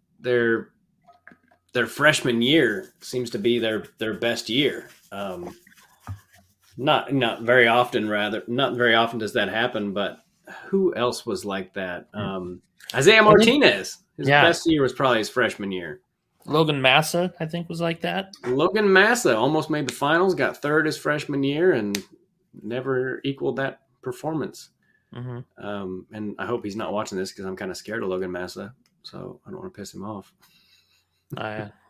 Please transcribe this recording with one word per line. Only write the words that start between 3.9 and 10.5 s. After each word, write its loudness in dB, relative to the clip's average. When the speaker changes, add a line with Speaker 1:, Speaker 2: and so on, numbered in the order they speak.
Speaker 1:
their -4
best -4
year. -2
Um, -10
not, 0
not 0
very 6
often, 2
rather, -2
not -2
very 4
often 2
does -6
that 0
happen, -2
but -4